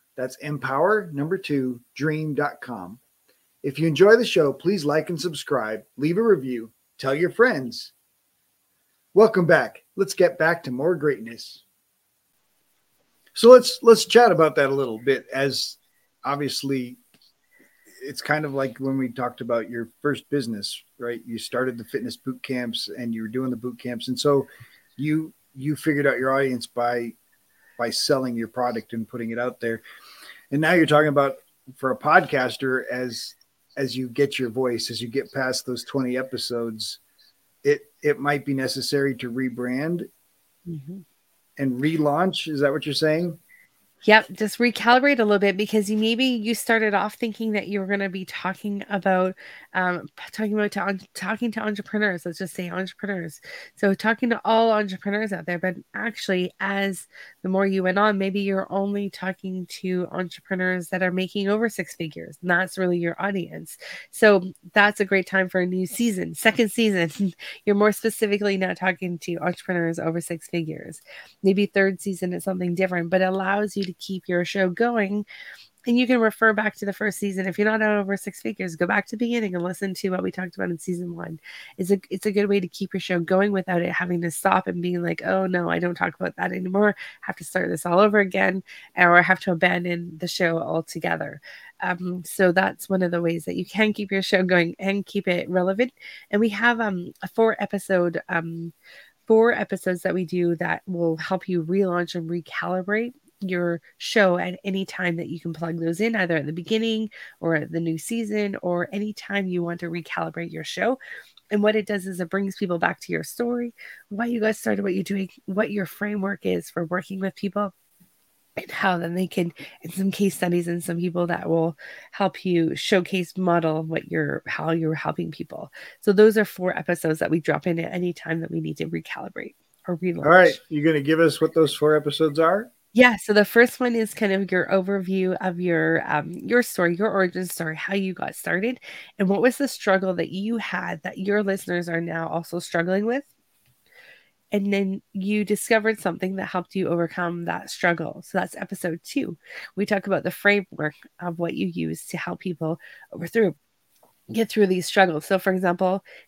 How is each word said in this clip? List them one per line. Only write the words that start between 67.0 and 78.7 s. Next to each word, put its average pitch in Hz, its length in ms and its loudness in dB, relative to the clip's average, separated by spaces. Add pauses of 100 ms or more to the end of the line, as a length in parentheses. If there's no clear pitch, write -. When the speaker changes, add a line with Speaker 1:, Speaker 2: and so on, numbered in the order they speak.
Speaker 2:
<laughs> - 180 -16
You're 208 80 4
more 208 160 6
specifically 202 680 0
now 185 160 -2
talking 180 440 -2
to 170 200 -6
entrepreneurs 170 600 -2
over 165 220 -2
six 165 260 -10
figures. 160 540 -8 (420)
Maybe 196 240 4
third 196 340 2
season 180 320 -4
is 175 120 -6
something 180 320 -2
different, 180 340 0
but 185 120 2
allows 190 540 -2
you 196 120 -2
to 180 60 -10
keep - 340 -10
your 175 160 0
show 190 240 0
going. 208 560 0 (640)
And 240 100 4
you 247 100 4
can 247 140 4
refer 220 320 4
back 208 240 -2
to - 80 -8
the 196 80 -2
first 208 260 -4
season. 190 280 -2
If 175 100 -6
you're 208 140 2
not 220 100 0
at 214 160 2
over 196 220 -2
six - 240 -12
figures, 190 340 -6